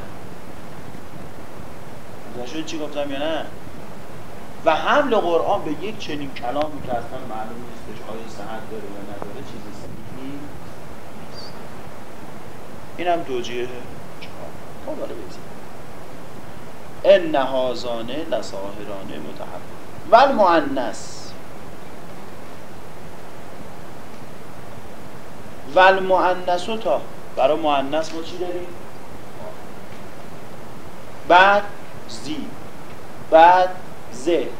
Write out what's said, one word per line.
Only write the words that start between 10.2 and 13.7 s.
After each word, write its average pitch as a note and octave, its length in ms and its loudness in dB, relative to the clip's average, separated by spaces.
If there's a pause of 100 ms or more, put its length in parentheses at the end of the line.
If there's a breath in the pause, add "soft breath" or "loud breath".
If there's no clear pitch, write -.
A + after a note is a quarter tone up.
نیست. - 1300 -4 (1400)
اینم E3+ 260 2
توجیه B2 460 -2 (520)